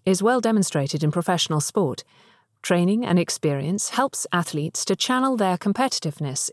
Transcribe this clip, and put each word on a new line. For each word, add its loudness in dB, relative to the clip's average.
is 2
well 4
demonstrated 0
in 4
professional 0
sport. -2
Training 2
and 4
experience -2
helps -2
athletes -2
to 0
channel 0
their 2
competitiveness -2